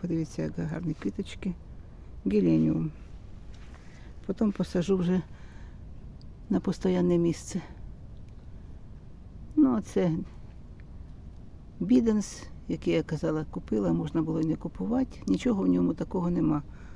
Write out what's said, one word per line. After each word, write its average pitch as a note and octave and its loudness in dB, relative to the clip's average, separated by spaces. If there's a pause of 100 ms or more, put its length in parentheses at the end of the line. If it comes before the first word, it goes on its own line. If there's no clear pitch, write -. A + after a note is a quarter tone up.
подивіться, E3 -2
як D#3 -4
гарні E3 -2
квіточки. - -4 (760)
Гіленіум. D#3+ 6 (1300)
Потім G3+ 2
посажу F#3 2
вже F3+ 4 (1300)
на F#3+ 4
постійне F3+ 4
місце. E3+ 2 (1900)
Ну, C4+ 8
а G#3+ 2
це F#3 4 (1700)
біденс, G#3+ 4 (200)
який E3+ 0
я E3 4
казала, D#3 0
купила, F#3 0
можна E3 2
було D#3+ 2
й D#3+ 2
не D#3 2
купувати. G#3+ -2
Нічого F#3+ 4
в F#3 4
ньому F3+ 6
такого F3 0
нема. D#3 4 (320)